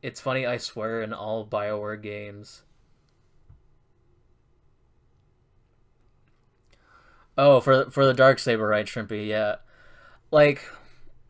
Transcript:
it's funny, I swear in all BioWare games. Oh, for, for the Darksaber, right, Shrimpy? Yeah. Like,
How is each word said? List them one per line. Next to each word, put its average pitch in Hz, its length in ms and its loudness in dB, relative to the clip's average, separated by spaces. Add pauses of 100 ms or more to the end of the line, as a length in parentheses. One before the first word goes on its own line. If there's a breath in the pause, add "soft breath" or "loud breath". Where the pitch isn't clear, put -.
it's 131 180 -12
funny, 131 260 -4
I 120 120 -4
swear 113 440 -8
in 107 100 -8
all 107 320 -8
BioWare 107 560 -6
games. 104 600 -14 (4000 soft breath)
Oh, 139 220 8
for, 131 300 2
for 139 140 0
the 135 80 4
Darksaber, 120 560 4
right, 107 160 0
Shrimpy? 107 420 -10
Yeah. 107 300 -2 (760 loud breath)
Like, 147 320 4 (680 loud breath)